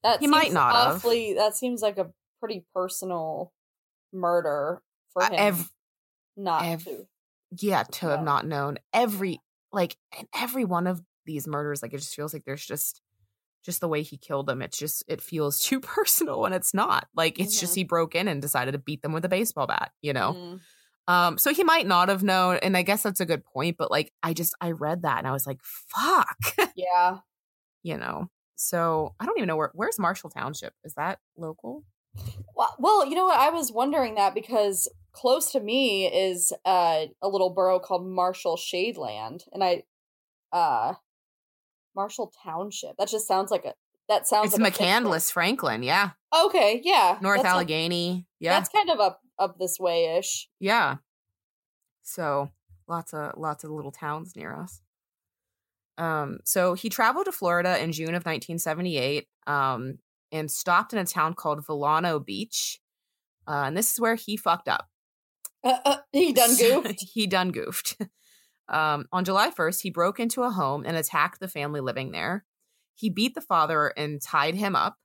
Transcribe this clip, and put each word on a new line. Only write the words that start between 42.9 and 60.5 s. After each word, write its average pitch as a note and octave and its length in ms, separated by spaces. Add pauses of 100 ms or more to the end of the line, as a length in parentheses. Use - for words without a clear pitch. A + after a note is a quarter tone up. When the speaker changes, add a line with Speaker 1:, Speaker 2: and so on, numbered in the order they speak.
Speaker 1:
That G3+ 120
just G#3+ 180
sounds F#3+ 220
like F#3 160
a, - 80 (360)
that G#3+ 180
sounds G#3+ 260
Speaker 2:
It's G#3+ 80
Speaker 1:
like G3 120
a - 20
fiction. G#3+ 300
Speaker 2:
McCandless, E3 260
Franklin, E3+ 500
yeah. E3+ 300 (260)
Speaker 1:
Okay, E4 460
yeah. D4 380
Speaker 2:
North G3 220
Speaker 1:
That's G3 40
a F3+ 80
Speaker 2:
Allegheny, F3 720 (120)
yeah. E3 200
Speaker 1:
that's F3+ 100
kind G4+ 200
of D#4 100
up, G3 220 (160)
up F#3 200
this F#3 220
way-ish. E3+ 720 (100)
Speaker 2:
Yeah. F#3+ 380 (1080)
So, C#3+ 460 (400)
lots E3 240
of, D3+ 240
lots D3+ 260
of D#3 80
little D3 220
towns D#3+ 420
near - 180
us. - 280 (1160)
Um, D#3+ 480
so F3+ 300
he A3 120
traveled B3+ 380
to F#4+ 80
Florida F3 500
in E3 80
June D#3+ 240
of E3+ 100
nineteen E3 320
seventy-eight, D#3 720 (200)
um, C3+ 520 (320)
and D#3 180
stopped F#3 440